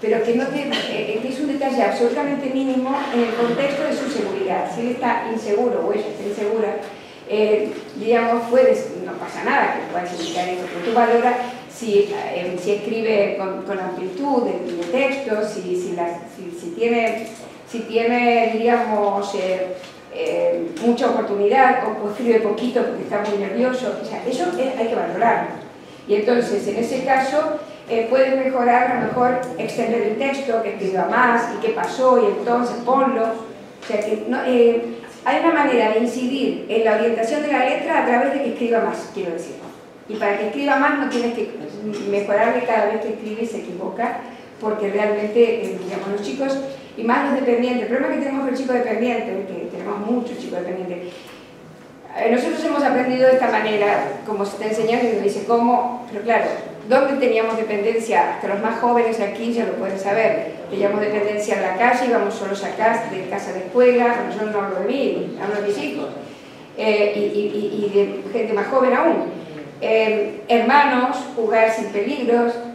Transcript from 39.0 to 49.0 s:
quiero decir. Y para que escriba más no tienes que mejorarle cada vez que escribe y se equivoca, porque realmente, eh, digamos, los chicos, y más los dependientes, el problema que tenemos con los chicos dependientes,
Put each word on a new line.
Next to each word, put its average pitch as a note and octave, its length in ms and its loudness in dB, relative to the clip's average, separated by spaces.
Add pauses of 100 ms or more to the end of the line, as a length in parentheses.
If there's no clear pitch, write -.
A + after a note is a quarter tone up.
quiero F3+ 200 -6
decir. - 240 -8 (520)
Y G#3+ 60 -8
para G3+ 240 0
que G#3+ 80 -2
escriba C#4 300 0
más C#4+ 220 2
no B3+ 120 0
tienes A#3 240 0
que G3+ 160 -4 (600)
mejorarle G#3 540 2
cada G#3+ 220 2
vez G#3+ 160 -2
que A#3+ 80 -4
escribe G#3+ 320 -6
y A#3 40 -2
se - 120 -6
equivoca, F#3+ 640 -6 (400)
porque G#3 300 -2
realmente, G#3 760 2
eh, F#3 200 -6
digamos, G3 280 -6
los G#3 100 -4
chicos, C4+ 360 -2 (380)
y A3 60 -8
más C4+ 280 2
los B3+ 100 0
dependientes, A#3+ 420 2
el G#3 60 -4
problema C#4+ 260 0
que D4+ 60 -2
tenemos C4+ 220 -2
con C4 80 -2
los B3 100 -4
chicos B3+ 160 0
dependientes, A3 720 -2